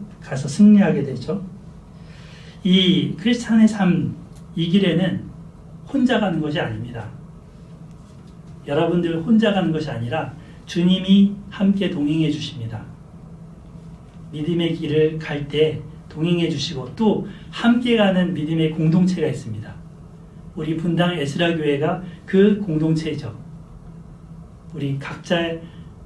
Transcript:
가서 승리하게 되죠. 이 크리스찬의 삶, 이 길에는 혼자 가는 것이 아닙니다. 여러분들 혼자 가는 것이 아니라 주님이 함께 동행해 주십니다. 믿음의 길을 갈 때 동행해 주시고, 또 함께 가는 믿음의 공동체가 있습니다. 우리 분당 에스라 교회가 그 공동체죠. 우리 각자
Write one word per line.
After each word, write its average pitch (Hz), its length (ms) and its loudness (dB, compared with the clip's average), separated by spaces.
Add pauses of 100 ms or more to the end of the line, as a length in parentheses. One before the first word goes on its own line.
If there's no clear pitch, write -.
(220)
가서 139 260 -8
승리하게 190 560 6
되죠. 131 400 -6 (1200)
이 180 540 2
크리스찬의 226 500 4
삶, 160 480 0 (400)
이 170 140 -2
길에는 180 540 2 (640)
혼자 247 320 2
가는 180 200 0
것이 151 200 -4
아닙니다. 117 500 -8 (1600)
여러분들 165 540 0
혼자 220 320 4
가는 170 180 0
것이 156 180 -4
아니라 123 440 -6 (320)
주님이 185 680 4 (140)
함께 196 400 0
동행해 147 420 0
주십니다. 113 520 -8 (1500)
믿음의 165 440 -2
길을 156 440 2
갈 143 280 -6
때 151 340 0 (280)
동행해 165 400 0
주시고, 139 460 -6
또 214 320 2 (240)
함께 240 460 2
가는 180 360 4
믿음의 156 380 0
공동체가 165 560 2
있습니다. - 480 -8 (800)
우리 156 220 -4
분당 175 360 2
에스라 170 440 0
교회가 151 440 0 (240)
그 196 360 6
공동체죠. 156 760 -2 (1400)
우리 139 240 -4
각자 165 600 -4 (480)